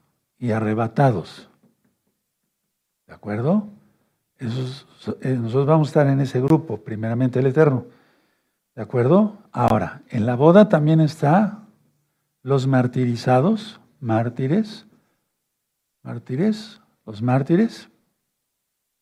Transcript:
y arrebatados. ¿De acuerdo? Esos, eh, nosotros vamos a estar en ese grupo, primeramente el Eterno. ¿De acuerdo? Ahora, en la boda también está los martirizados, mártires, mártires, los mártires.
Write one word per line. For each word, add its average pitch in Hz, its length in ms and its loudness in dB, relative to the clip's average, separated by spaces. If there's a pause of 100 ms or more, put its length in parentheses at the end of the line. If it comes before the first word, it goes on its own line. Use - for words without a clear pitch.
(380)
y 120 140 -4
arrebatados. 110 1000 -2 (1600)
¿De - 60 -20
acuerdo? 139 540 -4 (720)
Esos, 127 480 -8 (360)
eh, 131 140 -4
nosotros 120 300 -2
vamos 156 220 2
a - 20 -14
estar 147 160 2
en 139 140 2
ese 127 200 -4
grupo, 147 440 0
primeramente 117 560 -4
el 135 60 0
Eterno. 135 400 2 (920)
¿De 120 60 -12
acuerdo? 156 560 2 (120)
Ahora, 107 580 -2
en 110 160 -2
la 120 120 -2
boda 175 320 6
también 156 320 2
está 160 640 0 (800)
los 131 240 0
martirizados, 127 1120 0 (180)
mártires, 127 880 -4 (1160)
mártires, 131 800 -6 (240)
los 107 160 -12
mártires. 135 640 0 (1120)